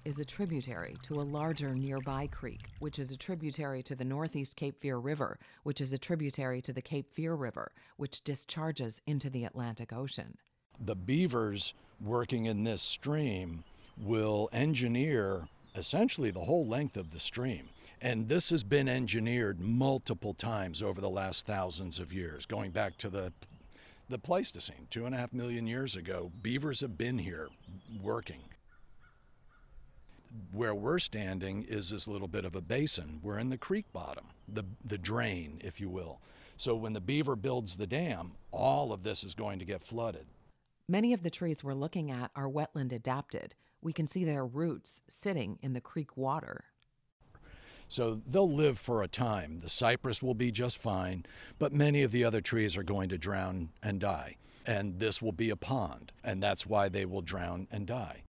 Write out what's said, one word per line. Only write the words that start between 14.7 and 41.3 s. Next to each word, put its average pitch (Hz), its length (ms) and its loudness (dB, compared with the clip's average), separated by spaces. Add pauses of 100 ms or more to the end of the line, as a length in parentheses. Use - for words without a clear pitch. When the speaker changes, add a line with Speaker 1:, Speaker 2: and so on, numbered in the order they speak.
Speaker 2:
essentially 139 560 2
the 87 100 -4
whole 139 260 4
length 127 300 0
of 85 160 -4
the 82 80 -8
stream. 120 480 -2 (320)
And 113 280 0
this 165 220 6
has 147 140 4
been 135 240 6
engineered 113 720 2
multiple 117 720 2
times 101 480 -2
over 95 180 0
the 98 100 0
last 95 360 0
thousands 92 520 -2
of 85 140 -6
years, 85 340 -6
going 104 240 -4
back 98 280 0
to 107 100 -6
the, 92 240 -4 (760)
the 123 100 -4
Pleistocene, - 720 -2
two 117 160 -4
and 131 80 -2
a 127 40 -2
half 120 140 -4
million 120 340 -2
years 120 300 -2
ago. 87 340 -4 (120)
Beavers 131 380 0
have 117 160 -4
been 120 220 0
here 82 300 -4 (540)
working. 110 380 -2 (2000)
Where 107 220 2
we're 123 240 2
standing 95 680 -2
is 101 220 -2
this 107 180 -4
little 98 180 -2
bit 92 180 -2
of 90 120 -4
a 92 40 -2
basin. 87 640 0
We're 101 160 -4
in 127 120 0
the 127 60 -2
creek 202 360 -2
bottom, 69 320 -10 (280)
the, 107 120 -2 (200)
the 104 140 -4
drain, 90 640 -2
if - 180 -8
you 98 80 -2
will. 90 300 -6 (380)
So 120 180 2
when 110 180 0
the 107 80 -2
beaver 139 360 2
builds 120 400 0
the 104 100 -2
dam, 120 460 0 (180)
all 131 420 4
of 95 120 -6
this 110 180 0
is 98 140 -6
going 101 240 -2
to 87 40 -8
get 95 200 -4
flooded. 113 420 -4 (600)
Speaker 1:
Many 214 240 6
of 190 100 2
the 170 80 0